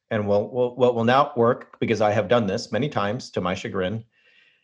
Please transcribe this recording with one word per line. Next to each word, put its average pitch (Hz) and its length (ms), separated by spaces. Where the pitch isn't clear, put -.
and 107 160
will, 104 220
will, 123 260
what 123 180
will 113 120
not 131 320
work, 120 420
because 113 220
I 107 100
have 107 160
done 117 180
this 95 260
many 127 180
times 104 420
to - 100
my 90 140
chagrin, 98 480